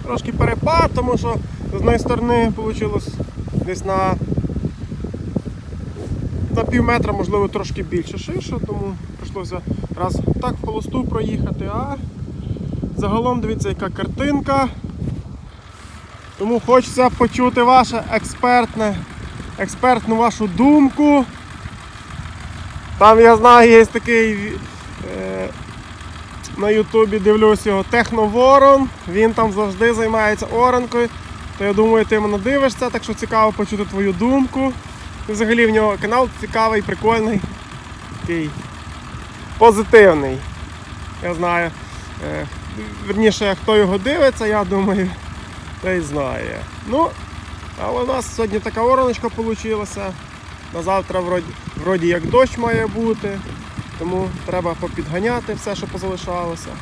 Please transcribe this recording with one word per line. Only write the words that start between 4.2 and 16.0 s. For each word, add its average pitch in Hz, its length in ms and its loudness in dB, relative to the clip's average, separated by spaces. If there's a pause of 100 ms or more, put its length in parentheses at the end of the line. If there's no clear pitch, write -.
на 226 80 0
пів 240 200 0
метра, 233 300 0
можливо, 196 340 0
трошки 190 360 -6
більше - 340 -6
ширше, 349 380 -6 (120)
тому 196 260 -6 (260)
прийшлося 180 400 -10 (400)
раз 180 200 -2 (220)
так 247 200 -4
в - 40 -8
холосту 220 380 -6
проїхати. 214 720 -4
А 269 220 -6 (1040)
загалом, 233 420 0
дивіться, 214 300 -4
яка 190 200 -4
картинка. 269 760 -2 (1700)